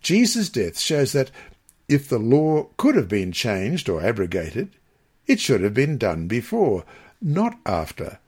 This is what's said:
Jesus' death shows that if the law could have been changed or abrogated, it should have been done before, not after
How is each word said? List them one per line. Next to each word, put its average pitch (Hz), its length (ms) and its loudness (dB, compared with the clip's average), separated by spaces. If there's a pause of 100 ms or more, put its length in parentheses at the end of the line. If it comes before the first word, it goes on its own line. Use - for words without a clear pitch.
Jesus' 220 480 2
death 92 280 -2
shows 143 360 0
that 135 180 0 (560)
if 139 220 2
the 120 100 0
law 151 560 2
could 277 200 2
have 123 120 2
been 95 240 -2
changed 107 560 -2
or 82 140 -2
abrogated, 95 720 -2 (540)
it 269 140 2
should 110 220 2
have 104 120 0
been 139 240 0
done 82 300 -2
before, 117 560 0 (380)
not 208 440 -2
after - 640 -6